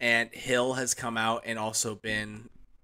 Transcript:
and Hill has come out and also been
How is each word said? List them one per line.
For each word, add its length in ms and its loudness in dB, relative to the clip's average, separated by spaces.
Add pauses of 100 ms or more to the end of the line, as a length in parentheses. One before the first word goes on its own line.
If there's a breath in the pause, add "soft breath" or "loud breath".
and 320 4
Hill 400 2
has 200 0
come 240 -4
out 280 0
and 120 -4
also 380 -2
been 540 -4 (340)